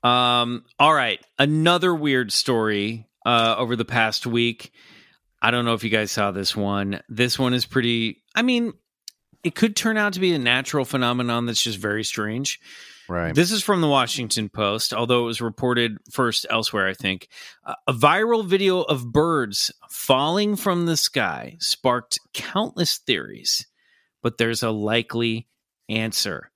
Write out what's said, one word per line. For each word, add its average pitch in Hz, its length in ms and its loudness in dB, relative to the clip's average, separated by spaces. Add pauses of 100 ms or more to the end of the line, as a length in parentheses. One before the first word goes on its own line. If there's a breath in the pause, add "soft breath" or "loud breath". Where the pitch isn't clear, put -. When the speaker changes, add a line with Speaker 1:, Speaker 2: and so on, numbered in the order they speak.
Speaker 1:
Um, 123 560 2 (160)
all 156 140 8
right. 120 260 0 (200)
Another 165 540 4
weird 135 380 0
story, 110 760 0 (180)
uh, 113 320 4
over 120 180 -2
the 117 100 -2
past 113 420 0
week. 117 440 -2 (720 soft breath)
I 113 100 2
don't 120 140 0
know 117 80 2
if 110 100 -4
you 113 60 -2
guys 107 220 0
saw 101 200 0
this 95 240 -4
one. 101 540 -4
This 120 300 0
one 127 140 2
is 123 120 -2
pretty, 117 580 -2 (120)
I 220 60 0
mean, 240 320 0 (680)
it 170 120 -2
could 214 200 0
turn 220 220 0
out 208 160 0
to 180 60 -6
be 185 140 2
a 151 60 0
natural 127 460 0
phenomenon 120 600 0
that's 117 160 -2
just 110 180 -2
very 107 240 -2
strange. 113 560 -4 (500 loud breath)
Speaker 2:
Right. 85 240 0
Speaker 1:
This 175 180 4
is 214 120 -2
from 196 180 2
the 156 60 2
Washington 120 600 0
Post, 107 440 -2
although 120 300 2
it 117 40 -2
was 113 140 -6
reported 117 560 0 (140)
first 120 380 0
elsewhere, 107 380 0
I 95 60 -2
think. 95 360 -4 (360 loud breath)
Uh, - 100 -8 (120)
a 139 60 2
viral 202 520 4
video 185 360 2
of 123 320 -2
birds 143 580 0 (180)
falling 180 680 2
from 175 300 0
the 160 100 0
sky 80 640 -2
sparked - 600 -2 (140)
countless - 640 -2
theories, - 680 -4 (560)
but 117 160 -2
there's 117 240 0
a 113 100 0
likely 113 760 -2 (400)
answer. 107 680 -4